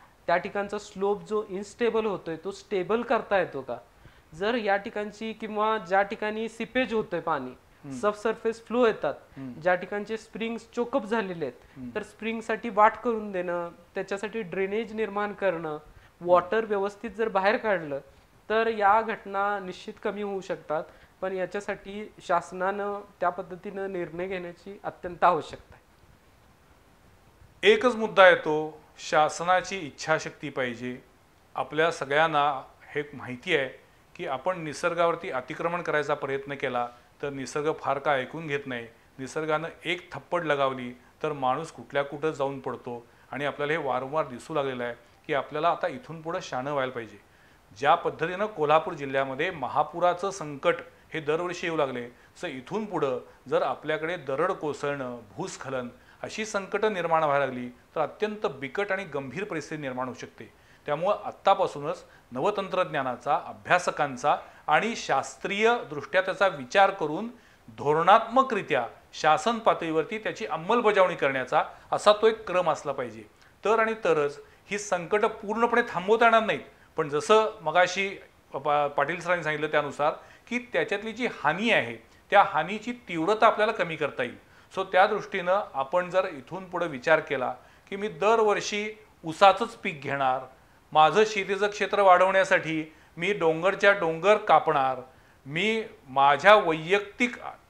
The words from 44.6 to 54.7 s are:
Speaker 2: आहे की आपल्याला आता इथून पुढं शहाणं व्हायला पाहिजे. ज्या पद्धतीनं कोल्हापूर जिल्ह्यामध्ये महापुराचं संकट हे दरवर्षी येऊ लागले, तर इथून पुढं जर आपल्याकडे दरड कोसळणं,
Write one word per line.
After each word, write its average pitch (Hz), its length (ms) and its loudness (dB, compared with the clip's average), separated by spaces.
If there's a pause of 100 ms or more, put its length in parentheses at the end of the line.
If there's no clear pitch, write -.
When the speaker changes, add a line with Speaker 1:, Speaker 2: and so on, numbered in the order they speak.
Speaker 2:
आहे 120 100 -6 (320)
की 151 80 -2
आपल्याला 147 340 -2
आता 175 200 0
इथून 156 340 -12
पुढं 165 200 -6
शहाणं 139 300 -6
व्हायला 131 200 -2
पाहिजे. 107 380 -12 (480)
ज्या 143 160 4
पद्धतीनं 170 520 -2
कोल्हापूर 160 480 2
जिल्ह्यामध्ये 135 560 -2
महापुराचं 170 800 0
संकट 156 440 -2 (400)
हे 160 60 -6
दरवर्षी 165 460 -4
येऊ 165 100 -4
लागले, 127 320 -2
तर - 380 -14
इथून 156 380 -8
पुढं 139 340 -2 (300)
जर 165 140 0
आपल्याकडे 156 540 -4
दरड 147 360 -2
कोसळणं, 143 640 -6 (180)